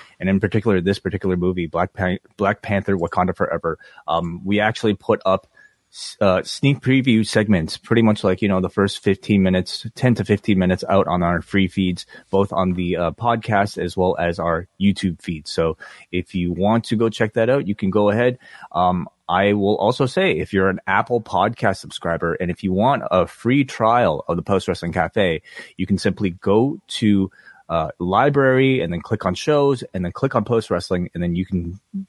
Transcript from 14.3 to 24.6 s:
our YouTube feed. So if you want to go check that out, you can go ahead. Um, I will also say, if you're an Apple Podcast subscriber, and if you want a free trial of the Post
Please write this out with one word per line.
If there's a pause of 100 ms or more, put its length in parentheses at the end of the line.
our (120)
YouTube
feed.
So (360)
if
you
want
to
go
check
that
out,
you
can
go
ahead. (320)
Um, (200)
I
will
also
say,
if
you're
an
Apple
Podcast
subscriber,
and
if
you
want
a
free
trial
of
the
Post